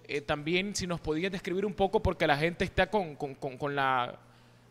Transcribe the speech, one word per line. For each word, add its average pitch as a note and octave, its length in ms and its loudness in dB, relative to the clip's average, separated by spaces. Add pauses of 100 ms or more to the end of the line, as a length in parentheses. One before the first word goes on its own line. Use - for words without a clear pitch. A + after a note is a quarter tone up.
eh, C#3+ 140 -4
también E3+ 560 0
si F#3 100 -2
nos F3 140 -4
podías D#3+ 320 -2
describir F#3+ 320 -2
un G#3 80 -2
poco, G3 300 2
porque E3+ 240 2
la D3 100 6
gente E3+ 300 0
está F#3 240 2
con, E3+ 260 0
con, C3+ 180 -6
con, B2+ 220 -8
con C#3+ 180 -4
la C3 440 2 (520)